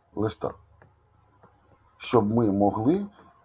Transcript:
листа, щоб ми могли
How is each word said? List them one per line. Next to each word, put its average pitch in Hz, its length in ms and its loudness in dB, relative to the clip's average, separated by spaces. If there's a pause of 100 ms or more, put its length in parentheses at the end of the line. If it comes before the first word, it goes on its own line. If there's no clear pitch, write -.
(160)
листа, - 380 -4 (1400)
щоб 107 380 0
ми 113 160 2
могли 107 560 0 (380)